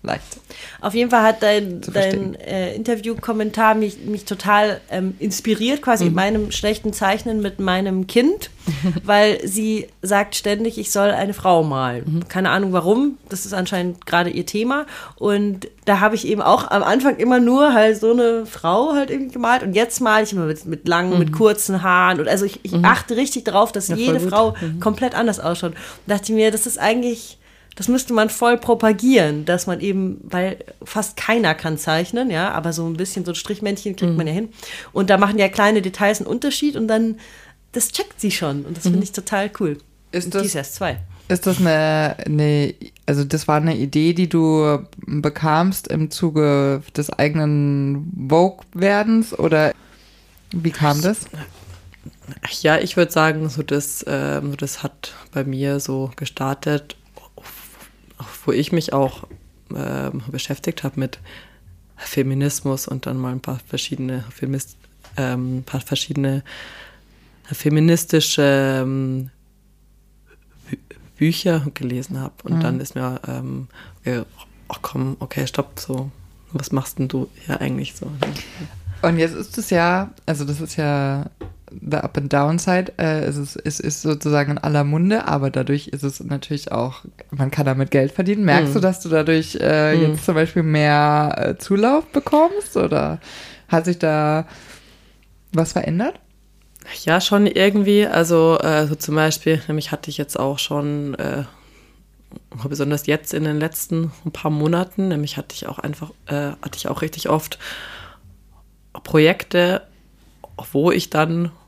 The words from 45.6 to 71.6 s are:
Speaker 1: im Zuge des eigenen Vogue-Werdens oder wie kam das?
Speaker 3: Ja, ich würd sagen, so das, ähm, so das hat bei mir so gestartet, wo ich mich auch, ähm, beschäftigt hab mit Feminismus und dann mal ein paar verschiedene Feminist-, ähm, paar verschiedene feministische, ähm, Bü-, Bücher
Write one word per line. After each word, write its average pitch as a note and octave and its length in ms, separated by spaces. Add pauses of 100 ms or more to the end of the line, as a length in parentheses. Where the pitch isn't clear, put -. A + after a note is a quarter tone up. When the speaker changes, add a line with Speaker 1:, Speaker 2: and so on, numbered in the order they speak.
Speaker 1:
im D#3 240
Zuge C#3+ 720 (120)
des D3 160
eigenen D3 1160
Vogue-Werdens G3+ 1120
oder D#3 340 (800)
wie E3 180
kam D3+ 320
das? G3 200 (1400)
Speaker 3:
Ja, D#3 160
ich - 200
würd E3+ 140
sagen, D#3 380
so D3 140
das, - 440
ähm, C#3+ 440
so C#3+ 60
das - 260
hat - 300 (200)
bei C#3 120
mir C#3 340
so C3+ 380
gestartet, C#3+ 800 (1500)
wo - 60
ich D3 220
mich D#3+ 200
auch, C3+ 300 (520)
ähm, C3+ 520
beschäftigt C#3 560
hab C#3 140
mit C3 220 (760)
Feminismus C3+ 920
und C3 180
dann C3 120
mal B2+ 140
ein B2+ 80
paar B2+ 260
verschiedene B2+ 640
Feminist-, - 480 (400)
ähm, B2+ 480
paar C3+ 160
verschiedene C#3 600 (1080)
feministische, D3+ 1300
ähm, C3 460 (1400)
Bü-, - 80 (400)
Bücher D#3+ 560